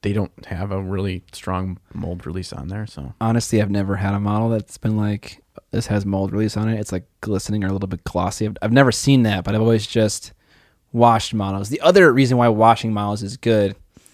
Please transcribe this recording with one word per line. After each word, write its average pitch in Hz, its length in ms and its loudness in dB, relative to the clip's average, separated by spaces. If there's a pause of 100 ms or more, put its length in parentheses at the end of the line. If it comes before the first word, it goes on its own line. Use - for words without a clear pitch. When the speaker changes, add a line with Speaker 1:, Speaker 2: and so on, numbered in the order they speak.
Speaker 1:
They 101 120 -2
don't - 340 -6
have 95 240 -8
a 98 100 -6
really 95 500 -6
strong 92 480 -6 (140)
mold 85 320 -8
release 90 280 -8
on 71 140 -12
there, 104 180 -8
so. 69 360 -14
Speaker 2:
Honestly, 113 400 0
I've 101 100 -2
never 101 240 -2
had 98 180 -2
a 101 60 -2
model 104 300 0
that's 110 280 -4
been 107 200 -2
like, 104 440 -4 (300)
"This 110 160 -4
has 104 180 -2
mold 98 260 -2
release 104 260 -2
on 107 120 -2
it." 110 100 -2
It's, 104 120 -8
like, 92 140 -6 (160)
glistening 104 420 -4
or 92 40 -2
a 95 60 -2
little 98 140 -4
bit 92 160 -8
glossy. 90 420 -4
I've, 104 160 -6
I've 110 100 -2
never 131 200 6
seen 135 320 4
that, 101 200 0
but 110 120 -2
I've 107 60 2
always 113 260 2
just - 460 -2 (580)
washed 117 420 2
models. 98 360 -4
The 135 120 -6
other 175 320 8
reason 127 240 4
why 120 120 4
washing 110 440 4
models 104 300 -4
is 101 140 -10
good 104 380 2 (380)